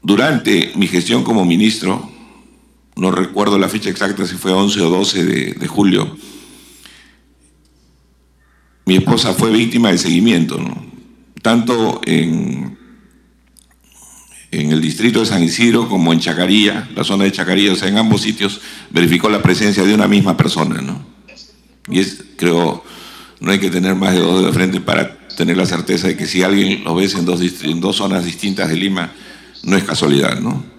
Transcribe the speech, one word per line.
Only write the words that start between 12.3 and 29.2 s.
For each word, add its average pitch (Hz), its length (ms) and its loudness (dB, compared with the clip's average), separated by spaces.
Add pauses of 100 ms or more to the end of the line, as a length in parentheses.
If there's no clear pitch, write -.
en 76 220 -2
el 78 100 2
distrito 104 380 0
de 110 80 2
San 95 160 2
Isidro 117 440 2
como 87 240 2
en 82 80 4
Chacarilla, 90 760 0
la - 80 -4
zona 98 200 0
de 98 80 2
Chacarilla, 92 420 0
o - 20 0
sea, 95 120 -4
en 101 120 0
ambos 107 220 2
sitios 101 380 -4 (300)
verificó 85 400 2
la 101 120 2
presencia 95 420 2
de 101 100 4
una 107 140 4
misma 98 280 4
persona, 71 460 0
¿no? 69 240 -8 (840)
Y 87 120 0
es, 98 240 -4 (140)
creo, 85 460 0 (560)
no - 120 -4
hay 98 80 2
que 95 100 -2
tener 92 260 0
más 92 180 0
de 90 60 4
dos 85 200 2
dedos 92 80 2
de - 60 0
frente 92 280 0
para 78 340 -4 (140)
tener 87 280 -2
la 92 100 0
certeza 87 400 -2
de 87 100 -2
que - 80 -6
si 90 180 -2
alguien 98 400 0
lo 82 120 -2
ves 95 200 0
en 87 100 -2
dos 87 140 -2
distri-, 87 320 -4
en 85 80 -2
dos 95 160 -2
zonas 95 300 -2
distintas 95 420 -4
de 80 80 -2
Lima, 90 360 -4 (520)